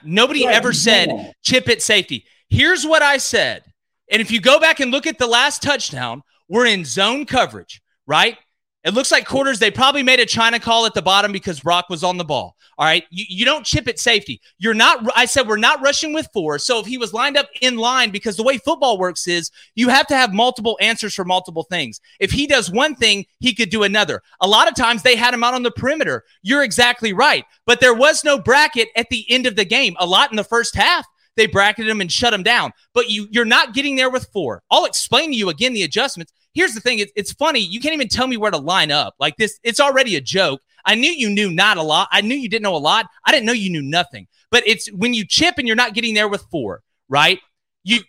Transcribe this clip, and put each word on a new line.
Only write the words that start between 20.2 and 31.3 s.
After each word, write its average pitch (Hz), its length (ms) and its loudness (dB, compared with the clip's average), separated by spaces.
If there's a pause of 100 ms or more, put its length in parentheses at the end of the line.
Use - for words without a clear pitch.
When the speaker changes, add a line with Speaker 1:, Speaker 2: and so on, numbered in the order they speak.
Speaker 1:
multiple 226 480 -2
answers 214 320 -2
for 190 120 -6
multiple 180 400 -4
things. 147 360 -6 (200)
If 202 100 -2
he 285 160 -2
does 254 240 0
one 269 240 0
thing, 208 320 0 (140)
he 240 120 0
could 220 160 -2
do 208 140 0
another. 196 400 0 (180)
A 185 60 2
lot 247 220 6
of 262 60 -4
times 233 280 0
they 240 140 4
had 247 180 2
him 233 80 -2
out 247 120 2
on 247 100 -4
the 240 80 -2
perimeter. 247 500 -4 (200)
You're 277 200 0
exactly 233 500 0
right. 226 320 2 (220)
But 240 140 4
there 254 140 6
was 277 280 2
no 285 160 2
bracket 254 580 2
at 233 140 -2
the 226 180 -8
end 247 180 2
of 208 100 0
the 208 80 2
game. 208 340 -2
A 180 80 0
lot 208 240 4
in 220 60 -6
the 202 80 -2
first - 320 -2
half, 285 280 2 (300)